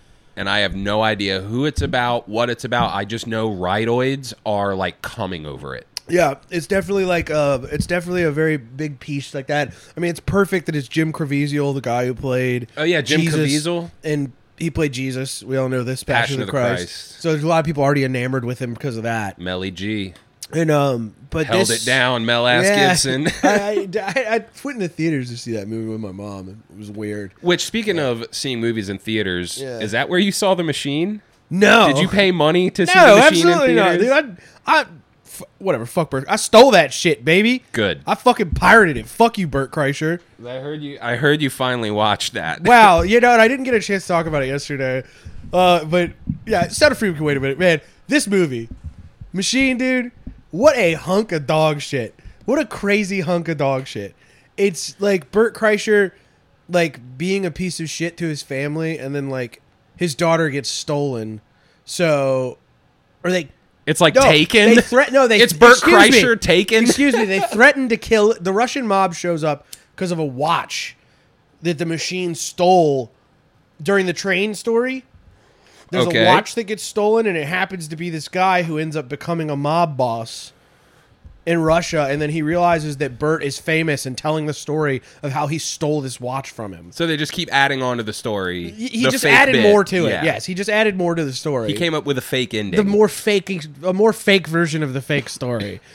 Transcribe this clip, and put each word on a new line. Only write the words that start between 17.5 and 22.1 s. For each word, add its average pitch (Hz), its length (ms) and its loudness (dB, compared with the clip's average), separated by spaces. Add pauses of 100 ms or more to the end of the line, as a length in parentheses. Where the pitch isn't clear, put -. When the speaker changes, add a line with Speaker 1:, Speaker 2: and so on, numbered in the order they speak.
Speaker 2:
of 151 60 0
people 147 180 -2
already 139 200 2
enamored 127 420 -2
with 120 160 -6
him 120 120 -6
because 117 240 -8
of 110 60 -6
that. 110 360 -4
Speaker 1:
Melly 92 320 -6
G. 95 420 -6 (400)
Speaker 2:
And, 160 160 0
um, 131 460 0 (140)
but 160 180 -4
Speaker 1:
Held 117 200 2
Speaker 2:
this 113 160 -2
Speaker 1:
it - 20 -6
down, 123 400 2